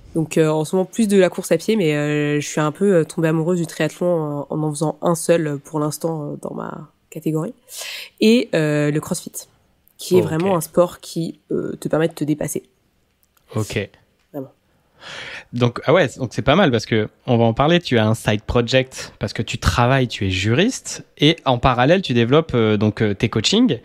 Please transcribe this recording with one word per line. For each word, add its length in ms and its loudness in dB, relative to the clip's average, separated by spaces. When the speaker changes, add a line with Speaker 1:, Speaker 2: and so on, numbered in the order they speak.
Speaker 1:
Donc, 220 -2
euh, 120 4
en 180 0
ce 100 -4
moment, 80 0
plus 240 -2
de 80 2
la 140 6
course 220 -4
à 40 4
pied, 180 -2
mais, 200 2
euh, 440 0
je 80 -4
suis 140 -4
un 100 0
peu, 260 2
euh, 80 4
tombée 240 -2
amoureuse 300 0
du 80 -2
triathlon 400 -4
en, 440 -2
en 120 -2
en 80 0
faisant 300 -4
un 140 0
seul, 320 0
euh, 100 -4
pour 240 -8
l'instant, 420 -4
euh, 200 -8
dans 100 -8
ma 380 -12
catégorie. 460 -4
Et, 340 4
euh, 360 0
le 100 -2
crossfit, 320 -8
qui 220 2
est 20 8
Speaker 2:
Ok. 40 0
Speaker 1:
vraiment 300 0
un 60 0
sport 400 0
qui, 400 -8
euh, 260 -4
te 120 -10
permet 200 0
de 40 -6
te 120 -8
dépasser. 400 -4
Speaker 2:
Ok. 340 -4
Speaker 1:
Vraiment. 180 -12
Speaker 2:
Donc, 320 0
ah 80 4
ouais, 140 4
donc 160 -8
c'est 80 -4
pas 140 4
mal 140 4
parce 140 0
que 240 0
on 120 2
va 60 4
en 100 2
parler. 260 2
Tu 160 -2
as 100 4
un 80 2
side 280 -2
project 760 -2
parce 140 -6
que 80 -6
tu 160 -6
travailles, 520 2
tu 180 -4
es 40 0
juriste 760 -2
et 200 4
en 100 4
parallèle, 460 4
tu 100 -4
développes, 420 2
euh, 220 4
donc, 240 0
euh, 140 2
tes 160 -2
coachings 540 0